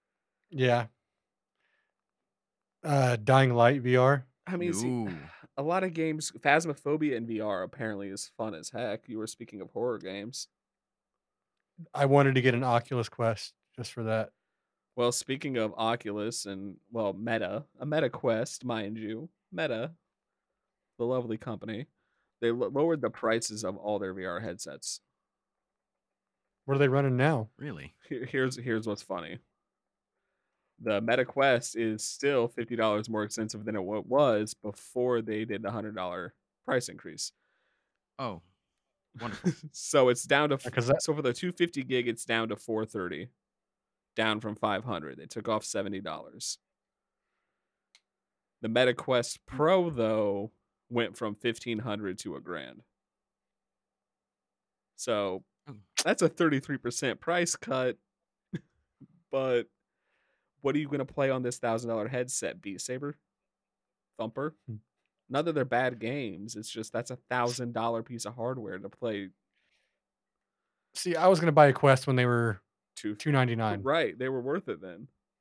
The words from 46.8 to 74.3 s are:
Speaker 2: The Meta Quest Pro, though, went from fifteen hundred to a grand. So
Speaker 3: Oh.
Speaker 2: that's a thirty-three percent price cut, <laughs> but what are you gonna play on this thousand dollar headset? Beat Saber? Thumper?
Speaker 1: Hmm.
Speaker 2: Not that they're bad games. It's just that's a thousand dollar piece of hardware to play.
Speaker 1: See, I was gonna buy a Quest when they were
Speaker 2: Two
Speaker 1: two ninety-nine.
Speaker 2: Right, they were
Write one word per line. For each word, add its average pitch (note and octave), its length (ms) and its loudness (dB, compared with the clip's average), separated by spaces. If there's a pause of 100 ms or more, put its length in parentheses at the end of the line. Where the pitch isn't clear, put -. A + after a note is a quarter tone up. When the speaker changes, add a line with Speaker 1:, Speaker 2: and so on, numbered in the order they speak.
Speaker 2:
The A2+ 80 -4
Meta B2 260 4
Quest B2 520 0
Pro, E3+ 420 4
though, A2 640 0 (400)
went A#2 260 -2
from G#2 200 -6
fifteen A#2 440 -4
hundred G#2 400 -6
to E2 140 -8
a C2+ 60 -10
grand. C2+ 420 -10 (2250)
So G2+ 480 -2 (260)
Speaker 3:
Oh. A2+ 60 -16 (280)
Speaker 2:
that's F3+ 180 2
a E3 60 4
thirty-three C#3+ 500 0
percent - 420 -4
price E3+ 340 0
cut, C3 440 -2 (540)
<laughs> - 800 -16
but C3 380 2 (920)
what C3+ 120 2
are D3 40 4
you D3+ 100 0
gonna C3+ 160 -2
play C3+ 260 0
on B2+ 120 0
this B2 160 -2
thousand A#2 320 0
dollar A2 180 0
headset? B2 540 -4
Beat G2 180 -8
Saber? C#3+ 360 -6 (1040)
Thumper? C3+ 360 -6 (120)
Speaker 1:
Hmm. A2 100 -10 (520)
Speaker 2:
Not C#3+ 160 0
that E3 100 0
they're C3+ 100 2
bad B2+ 340 0
games. A2 580 -6
It's A2 140 -10
just A2 220 -8
that's A#2 180 -4
a B2+ 60 -8 (140)
thousand A#2+ 440 -2
dollar A#2 280 -2
piece A#2 220 -10
of A2+ 100 -8
hardware A#2+ 440 -6
to G2+ 100 -12
play. G2+ 400 -6 (1700)
Speaker 1:
See, F3 220 -2
I F3 120 6
was F3+ 120 8
gonna E3 120 4
buy D3 140 12
a C3+ 60 8
Quest C3+ 340 6
when C3 100 2
they B2 100 4
were A#2 340 2 (340)
Speaker 2:
Two G#2+ 200 -6
Speaker 1:
two D3+ 180 -2
ninety-nine. A2+ 500 2
Speaker 2:
Right, C3 360 0
they B2+ 100 -2
were C3 140 -2